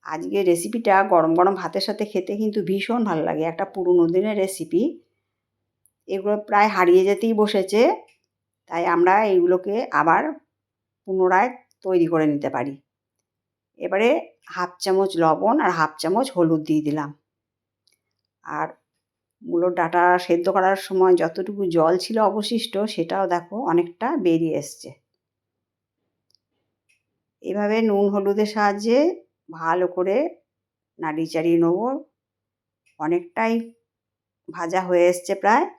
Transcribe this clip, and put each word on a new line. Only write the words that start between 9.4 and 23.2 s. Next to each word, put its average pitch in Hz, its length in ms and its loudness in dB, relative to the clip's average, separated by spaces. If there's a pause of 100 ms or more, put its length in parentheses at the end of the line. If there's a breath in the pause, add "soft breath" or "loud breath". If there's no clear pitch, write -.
আবার 160 320 2 (840)
পুনরায় 190 420 2 (320)
তৈরি 180 260 0
করে 160 200 0
নিতে 143 220 -2
পারি। 139 240 -6 (1040)
এবারে 202 300 -2 (380)
হাফ 180 320 -8
চামচ 190 360 0
লবণ 165 460 2
আর 190 100 0
হাফ 160 280 -2
চামচ 208 320 -2
হলুদ 160 340 2
দিয়ে 151 180 0
দিলাম। 147 260 -4 (1300)
আর 151 240 -6 (760)
মূলোর 175 300 0
ডাঁটা 175 300 0 (140)
সেদ্ধ 175 320 0
করার 190 260 2
সময় 185 380 2
যতটুকু 185 520 -2
জল 165 320 2
ছিল 220 220 -6
অবশিষ্ট, 214 580 -2
সেটাও 190 500 -2